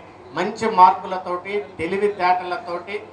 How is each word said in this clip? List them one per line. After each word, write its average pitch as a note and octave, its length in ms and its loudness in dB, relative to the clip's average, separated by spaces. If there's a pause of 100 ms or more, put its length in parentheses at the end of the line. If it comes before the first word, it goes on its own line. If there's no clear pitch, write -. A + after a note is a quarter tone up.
(320)
మంచి G#3+ 380 -4
మార్కులతోటి F#3 920 2 (140)
తెలివితేటలతోటి F3+ 1300 -2